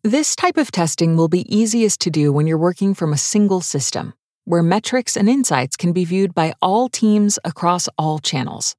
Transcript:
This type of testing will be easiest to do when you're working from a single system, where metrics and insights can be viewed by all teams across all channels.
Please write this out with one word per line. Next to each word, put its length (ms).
This 320
type 220
of 140
testing 460
will 120
be 260
easiest 460
to 100
do 220
when 140
you're 120
working 360
from 180
a 60
single 420
system, 540
where 180
metrics 540
and 120
insights 480
can 160
be 140
viewed 280
by 280
all 260
teams 560
across 440
all 200
channels. 600